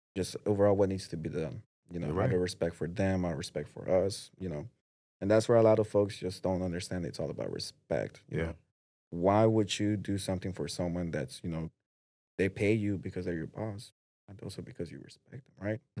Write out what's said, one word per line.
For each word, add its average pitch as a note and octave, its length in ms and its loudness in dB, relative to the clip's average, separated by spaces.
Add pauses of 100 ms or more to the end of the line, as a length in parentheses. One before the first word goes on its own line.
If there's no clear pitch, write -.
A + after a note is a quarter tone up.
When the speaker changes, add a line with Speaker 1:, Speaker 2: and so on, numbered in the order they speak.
(160)
Speaker 1:
just F2+ 180 -2 (120)
overall G2+ 300 4
what G2 120 4
needs F#2+ 200 -4
to - 80 -8
be E2 140 -6
done. D#2+ 320 -4 (280)
You E2+ 100 -6
know, D#2+ 80 -4
Speaker 2:
You're E2 140 0
Speaker 1:
out - 40 4
of - 60 2
Speaker 2:
right. F2+ 80 4
Speaker 1:
respect F2 340 -2
for - 140 -6
them, F#2 360 0
out F2 80 -2
of C#2+ 60 -6
respect D2+ 300 -8
for - 200 -10
us, F#2+ 500 0
you F#2 100 -6
know. E2 200 -8 (520)
And G2 100 2
that's A2 180 6
where A#2+ 100 8
a A2+ 40 8
lot A2 160 8
of G#2 80 2
folks G2+ 320 2
just F#2 240 -6
don't F#2 200 0
understand F2+ 420 -4
it's - 160 -6
all D2+ 100 -4
about G1+ 220 -6
respect, - 760 -6
you D#2 100 -4
Speaker 2:
Yeah. E2 80 0
Speaker 1:
know. D#2+ 80 -6 (560)
Why G2 360 6
would A2 320 4
you G#2 180 2
do G2 220 -2
something F#2+ 340 -4
for D2+ 160 -6
someone F2 440 -2
that's, D2 320 -4
you F2 60 -4
know, D#2+ 200 -4 (680)
they F#2+ 100 2
pay G#2 240 0
you G#2 260 0
because F2+ 280 -8
they're F2 80 -2
your D#2+ 120 -4
boss, G#2 460 -10 (360)
and G2 140 -18
also F#2+ 200 -10
because - 280 -10
you - 80 -14
respect - 460 -20
them, - 100 -20 (120)
right? A2 140 -4 (200)